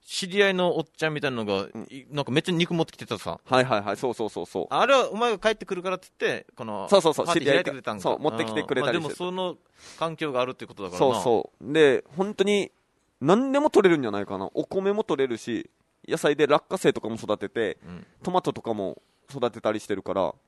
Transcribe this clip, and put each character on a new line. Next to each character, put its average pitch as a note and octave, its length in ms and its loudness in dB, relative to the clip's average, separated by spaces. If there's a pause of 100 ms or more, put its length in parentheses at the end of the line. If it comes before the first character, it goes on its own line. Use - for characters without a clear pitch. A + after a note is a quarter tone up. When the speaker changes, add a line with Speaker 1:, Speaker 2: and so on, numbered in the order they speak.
Speaker 1:
知 - 260 -8
り G3 140 2
合 G3 80 6
い F#3+ 40 0
の F3+ 240 2
お - 20 -2
っ D#3 40 -4 (120)
ち - 80 -4
ゃ D#3 60 0
ん D3+ 40 -4
み D3 60 -4
た C#3 80 -2
い - 20 0
な B2+ 60 -4
の A2+ 80 -2
が、 G2 200 0
Speaker 2:
う - 20 -12 (120)
ん。 G#2+ 120 -12
Speaker 1:
い-、 B2+ 200 -18
な C#3+ 120 -6
ん - 20 -4
か A#2+ 80 -6
め C3+ 60 4
っ - 40 0
ち - 80 -4
ゃ - 20 0
肉 F3 200 0
持 E3 120 2
っ - 20 -10
て - 60 -20
き - 40 -20
て - 100 -14
た G#2 120 -6
さ。 E2 260 -6
Speaker 2:
は B2+ 160 4
い B2+ 40 6
は B2 140 2
い G2+ 40 -2
は G2+ 100 -4
い、 G2+ 40 -4
そ B2+ 140 -2
う A2+ 40 -4
そ A2+ 120 -4
う - 40 -2
そ F2+ 120 -8
う F2 40 -8
そ F#2 160 -4
う。 - 80 -4
Speaker 1:
あ E3+ 160 2
れ C4+ 80 6
は A3+ 160 2
お F#3+ 60 -8
前 A#3+ 140 0
が G#3 80 -2
帰 A3 120 2
っ A3 60 0
て G3+ 100 -14
く G3 80 -6
る F3+ 80 -8
か F#3 80 -4
ら F#3 60 -4
っ - 20 -10
て - 100 -18 (100)
言 F3 180 0
っ - 20 -8
て、 - 80 -14 (100)
こ B2 80 -10
の、 G#2 240 -8
Speaker 2:
そ G3 100 8
う - 20 8
そ E3 100 4
う C#3+ 40 0
そ - 100 -2
う、 - 20 -4
Speaker 1:
パ E3+ 60 0
ー - 20 2
テ E3 60 2
ィ - 20 -8
ー C3+ 40 -2
開 C#3 140 4
い F3+ 40 -4
て - 60 -4
く - 60 -8
れ B2+ 60 -16
た A#2 100 -6
ん G#2+ 60 -6
か。 F#2+ 40 -12
Speaker 2:
知 - 20 -14
り C#3+ 60 2
合 - 20 2
い - 40 0
が、 - 60 -10
そ C#3+ 60 0
う、 - 20 0
持 A2+ 60 -8
っ - 20 -6
て - 80 -2
き A2 80 -6
て D3+ 80 -2
く D3 120 -4
れ C3 80 0
た C#3+ 100 0
り F3 60 0
し - 20 -2
て。 - 0 -
Speaker 1:
う - 0 -
ん。 - 20 -8
ま D3 60 -6
あ、 - 0 -
で - 0 -
も - 60 -6
そ F3+ 180 -6
の F#3 240 -6 (420)
環 D#3+ 180 -4
境 D3+ 160 -4
が B2 80 0
あ B2+ 60 2
る B2+ 60 -8
っ - 20 -8
て A2+ 120 -14
こ F#2 80 -18
と G2 100 -10
だ F2+ 60 -8
か F2+ 80 -8
ら C#3+ 80 6
な。 B2+ 80 4
Speaker 2:
そ G#2+ 60 0
う - 20 -4
そ A#2 280 2 (100)
う。 G#2 120 -8
で、 D3 320 6 (120)
本 G3 180 -2
当 G3 100 2
に G3+ 260 2 (500)
何 A3+ 320 4
で C#4 80 4
も D4+ 80 2
取 G#3+ 180 6
れ F3 60 8
る D#3+ 60 4
ん C#3 40 -2
じ A#2+ 60 -2
ゃ - 20 -2
な G2+ 100 -4
い G2 60 -4
か G2 120 -6
な。 F#2+ 160 -6
お D3+ 100 -2
米 F#3+ 280 -2
も G#3+ 120 -2
取 D3+ 160 -2
れ C3+ 80 2
る A#2 80 -4
し、 A2 320 -6 (400)
野 D#3+ 80 -2
菜 D3+ 180 2
で D3 120 4
落 D3 200 2
花 F#3 120 -4
生 D3 140 4
と A2+ 100 -2
か A2 60 -4
も A2+ 80 -4
育 G#2 200 -2
て G2 140 -8
て、 G#2 340 -2
Speaker 1:
う E2 60 -18
ん。 F2 160 -16 (160)
Speaker 2:
ト - 80 -4
マ F3+ 100 2
ト C#3 140 -4
と A2+ 80 -12
か A#2 100 -4
も F#2+ 300 -6 (280)
育 B2 200 -2
て G#2+ 100 -16
た A2 100 0
り G#2+ 100 -2
し - 60 -18
て G#2 80 -2
る F#2+ 80 -8
か F#2+ 120 -6
ら F2+ 200 0 (120)